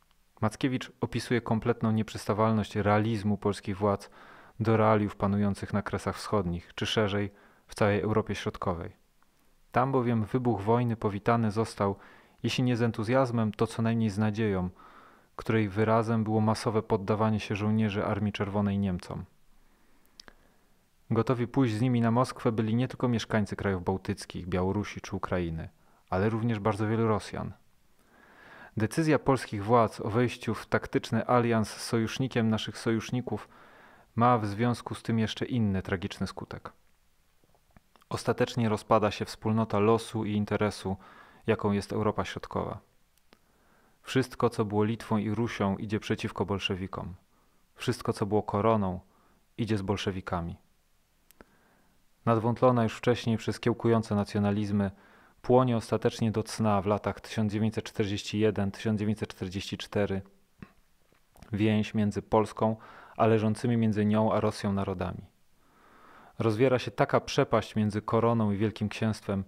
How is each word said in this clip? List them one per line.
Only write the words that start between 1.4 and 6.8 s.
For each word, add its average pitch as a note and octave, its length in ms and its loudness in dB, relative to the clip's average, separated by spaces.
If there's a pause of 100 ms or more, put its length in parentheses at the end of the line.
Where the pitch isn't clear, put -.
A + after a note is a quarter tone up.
kompletną A2+ 500 0
nieprzystawalność A2 840 0
realizmu G#2 600 2
polskich G2+ 380 -2
władz G2+ 340 0 (500)
do A2+ 160 4
realiów G#2+ 400 4
panujących G2+ 560 0
na G#2 100 0
Kresach - 340 -4
Wschodnich, F2 580 -2
czy - 120 -4